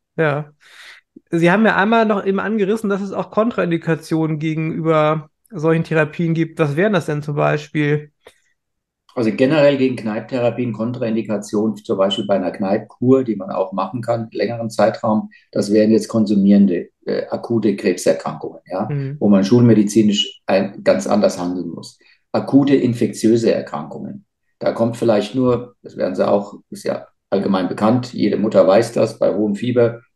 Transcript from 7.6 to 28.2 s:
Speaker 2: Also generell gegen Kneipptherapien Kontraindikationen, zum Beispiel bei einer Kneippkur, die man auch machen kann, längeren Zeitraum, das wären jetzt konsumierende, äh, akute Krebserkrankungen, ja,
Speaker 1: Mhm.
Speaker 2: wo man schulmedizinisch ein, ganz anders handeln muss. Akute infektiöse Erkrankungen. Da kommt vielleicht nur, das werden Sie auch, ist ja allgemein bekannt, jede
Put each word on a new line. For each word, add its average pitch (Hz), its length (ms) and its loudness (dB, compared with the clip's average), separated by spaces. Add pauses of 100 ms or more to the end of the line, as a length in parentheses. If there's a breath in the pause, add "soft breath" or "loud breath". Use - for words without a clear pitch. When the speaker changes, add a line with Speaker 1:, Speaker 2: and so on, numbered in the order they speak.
Speaker 2:
Also 110 160 0
generell 143 460 2
gegen 127 180 0
Kneipptherapien 117 760 -4
Kontraindikationen, 110 1040 -4
zum - 220 -6
Beispiel 98 300 -2
bei 98 80 0
einer 90 160 -2
Kneippkur, 123 720 0
die 110 120 -4
man 98 140 -10
auch - 240 -4
machen 104 280 -6
kann, 117 300 -4
längeren 110 380 -4
Zeitraum, 107 600 0 (200 soft breath)
das 101 220 -2
wären 107 160 4
jetzt 107 180 2
konsumierende, 101 840 2 (160)
äh, 101 220 -4
akute 110 480 -2
Krebserkrankungen, - 920 -4
ja, 95 200 -6
Speaker 1:
Mhm. 143 320 -6
Speaker 2:
wo 104 80 0
man 98 160 4
schulmedizinisch 107 1000 4
ein, 98 380 -2
ganz - 240 0
anders 98 320 0
handeln 90 300 -6
muss. - 280 -14 (340 soft breath)
Akute 135 440 4
infektiöse 113 760 2
Erkrankungen. - 760 -8 (340)
Da 147 120 -2
kommt 117 260 -2
vielleicht 107 360 0
nur, 127 480 -2
das - 160 -18
werden - 180 -4
Sie - 120 0
auch, - 260 -2 (160)
ist - 140 -14
ja - 240 -6 (240)
allgemein 98 360 0
bekannt, 117 460 0
jede - 240 0